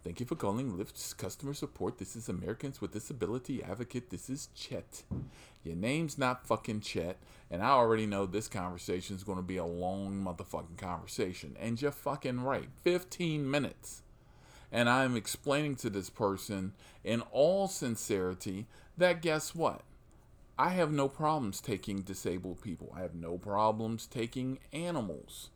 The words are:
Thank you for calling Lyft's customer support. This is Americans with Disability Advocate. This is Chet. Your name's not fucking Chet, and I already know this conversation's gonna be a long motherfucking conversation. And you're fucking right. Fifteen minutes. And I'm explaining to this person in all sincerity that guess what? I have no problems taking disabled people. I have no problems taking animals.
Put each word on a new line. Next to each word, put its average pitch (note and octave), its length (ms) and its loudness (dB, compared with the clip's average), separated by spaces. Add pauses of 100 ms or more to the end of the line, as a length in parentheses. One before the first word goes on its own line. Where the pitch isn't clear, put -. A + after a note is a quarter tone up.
Thank F2 180 -6
you B2 40 0
for - 100 -2
calling A2+ 420 0
Lyft's - 360 -6
customer A#2+ 400 -6
support. A#2 440 -4
This - 180 -10
is A#2 140 -10
Americans G2 500 -4
with F#2+ 140 -6
Disability B2 680 -4
Advocate. A#2+ 480 -6
This - 200 -10
is C3+ 260 -6
Chet. - 480 -10 (600)
Your E2 120 -6
name's C#3 420 0
not B2+ 300 0
fucking A2 340 0
Chet, F#2 360 -2 (340)
and E2+ 100 -2
I G#2+ 80 2
already A2+ 360 8
know G2+ 200 2
this G2+ 220 -2
conversation's F#2 760 -4
gonna F#2+ 180 -4
be F#2 160 -2
a F2 80 0
long F#2+ 580 -2
motherfucking E2 540 -6
conversation. F2+ 840 -4
And A#2 220 -2
you're C#3+ 100 2
fucking C3 500 -4
right. B2+ 280 -2 (140)
Fifteen E3+ 680 2
minutes. - 540 -2 (680)
And A#2+ 160 4
I'm B2+ 300 6
explaining C#3+ 600 0
to B2+ 120 -2
this G2 200 -2
person G2 640 0 (300)
in A2+ 180 2 (100)
all F3+ 360 6
sincerity G#2 1000 0 (300)
that F3 240 6
guess D#3 320 0
what? D#3 280 0 (760)
I C#3+ 120 6
have F3+ 220 4
no C#3+ 180 4
problems D3+ 500 2
taking G2 420 -2
disabled F2+ 600 -4
people. - 340 -8
I D#2+ 60 -8
have E2+ 140 -4
no E2+ 220 -4
problems G#2+ 680 4
taking B2+ 540 -4 (120)
animals. D3 840 -4